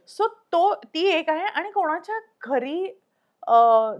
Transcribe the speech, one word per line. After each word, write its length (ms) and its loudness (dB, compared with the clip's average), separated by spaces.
So 80 2
तो, 480 0
ती 320 -4
एक 220 0
आहे. 160 -2
आणि 260 -6
कोणाच्या 440 -2
घरी, 580 -4
अ, 80 4